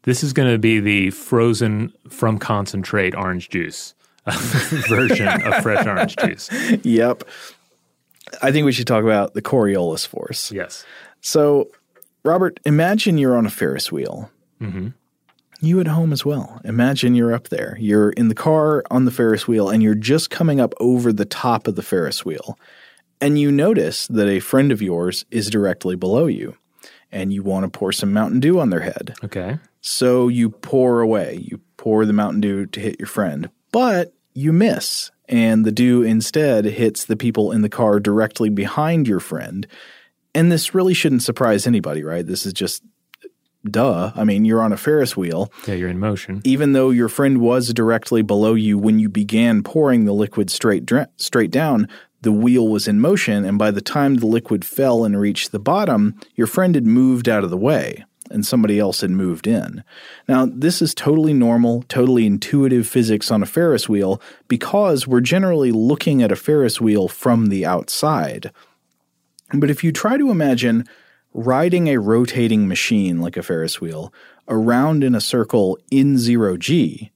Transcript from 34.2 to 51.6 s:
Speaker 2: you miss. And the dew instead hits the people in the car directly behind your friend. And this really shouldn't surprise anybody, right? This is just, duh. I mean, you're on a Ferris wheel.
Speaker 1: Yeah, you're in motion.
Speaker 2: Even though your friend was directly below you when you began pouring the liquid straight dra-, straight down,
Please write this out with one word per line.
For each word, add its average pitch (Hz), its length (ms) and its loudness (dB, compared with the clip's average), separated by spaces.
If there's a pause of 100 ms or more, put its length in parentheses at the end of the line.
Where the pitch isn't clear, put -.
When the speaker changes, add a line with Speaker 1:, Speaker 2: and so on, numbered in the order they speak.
Speaker 2:
you 143 180 0
miss. - 600 0 (160)
And 113 360 2
the 110 80 2
dew 123 300 4
instead 113 600 2
hits 107 400 0
the 110 120 -2
people 107 360 0
in 110 100 0
the 104 60 0
car 104 320 2
directly 107 500 0
behind 151 560 0
your 95 140 0
friend. 78 460 -10 (680)
And 165 160 4
this 165 240 -2
really 185 200 2
shouldn't 131 280 0
surprise 117 440 0
anybody, 80 360 0
right? 85 240 -6
This 90 180 -6
is 98 80 -8
just, - 300 -6 (840)
duh. 107 520 0
I 107 80 -2
mean, 107 200 2
you're 113 180 4
on 107 100 0
a 95 40 -2
Ferris 147 400 0
wheel. 90 360 -4 (140)
Speaker 1:
Yeah, 101 80 -4
you're 90 140 -4
in 90 120 -6
motion. 101 440 -6
Speaker 2:
Even 139 280 2
though 131 180 4
your 120 180 2
friend 135 320 0
was 120 320 2
directly 113 500 0
below 107 320 2
you 107 240 2
when 107 200 2
you 107 100 2
began 107 540 0
pouring 131 420 2
the 101 80 2
liquid 101 380 -2
straight 104 340 0
dra-, 131 320 0
straight 107 360 -2
down, 131 360 0 (340)